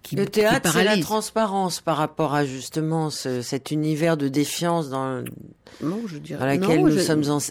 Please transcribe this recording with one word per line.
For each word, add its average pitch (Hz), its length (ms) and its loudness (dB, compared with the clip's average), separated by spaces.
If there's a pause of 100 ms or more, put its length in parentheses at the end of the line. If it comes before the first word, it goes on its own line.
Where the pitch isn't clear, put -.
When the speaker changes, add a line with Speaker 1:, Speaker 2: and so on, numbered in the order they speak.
Speaker 1:
qui, - 100 -8
Speaker 2:
Le 196 100 0
Speaker 1:
qui 196 60 -4
Speaker 2:
théâtre, 214 400 2
c'est 156 80 2
la 180 60 6
Speaker 1:
paralyse. 202 200 4
Speaker 2:
transparence 196 760 0
par 160 160 0
rapport 147 380 0
à, 147 100 2
justement, 156 640 -2
ce, 127 320 -4
cet 135 300 -6
univers 156 440 2
de 143 120 0
défiance 147 640 0
dans, 131 340 -4 (580)
Speaker 1:
Non, 196 240 -4
je 165 120 -10
dirais, 151 200 -10
Speaker 2:
dans 131 80 -2
laquelle 175 340 2
Speaker 1:
non, 151 60 6
Speaker 2:
nous 156 60 6
Speaker 1:
je, 185 80 4
Speaker 2:
sommes 156 280 2
en-, 147 100 2 (120)